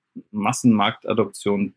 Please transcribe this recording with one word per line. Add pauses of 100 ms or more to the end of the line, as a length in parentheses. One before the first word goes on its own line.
(300)
Massenmarktadoption